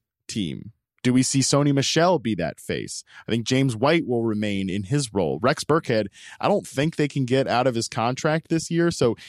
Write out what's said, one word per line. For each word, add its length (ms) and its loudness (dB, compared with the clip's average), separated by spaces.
team? 440 -6
Do 100 2
we 100 4
see 160 0
Sony 340 4
Michel 460 2
be 160 -2
that 240 -4
face? 440 -8
I 40 -8
think 160 -2
James 280 2
White 300 2
will 180 0
remain 460 -2
in 140 -2
his 280 -2
role. 300 0
Rex 220 0
Burkhead, 420 0
I 80 0
don't 200 0
think 280 -2
they 120 2
can 180 -4
get 220 2
out 180 2
of 80 2
his 140 -2
contract 640 -2
this 200 -2
year, 220 2
so 240 2